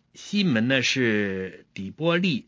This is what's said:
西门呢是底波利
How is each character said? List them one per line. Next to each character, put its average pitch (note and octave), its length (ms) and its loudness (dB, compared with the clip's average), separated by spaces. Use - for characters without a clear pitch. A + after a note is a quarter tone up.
西 - 280 -2
门 A#2+ 240 2
呢 C3 160 2
是 G#2 840 0
底 F#2+ 180 -10
波 E3+ 240 0
利 F3 320 0